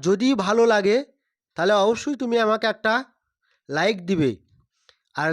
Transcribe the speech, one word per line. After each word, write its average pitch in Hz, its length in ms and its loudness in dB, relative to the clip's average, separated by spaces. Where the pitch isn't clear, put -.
যদি 202 220 2
ভালো 220 220 2
লাগে, 208 300 2
তাহলে 190 180 2
অবশ্যই 233 380 -2
তুমি 233 160 -2
আমাকে 220 280 0
একটা 220 280 -2
লাইক 175 280 -2
দিবে। 160 240 0
আর 151 160 -2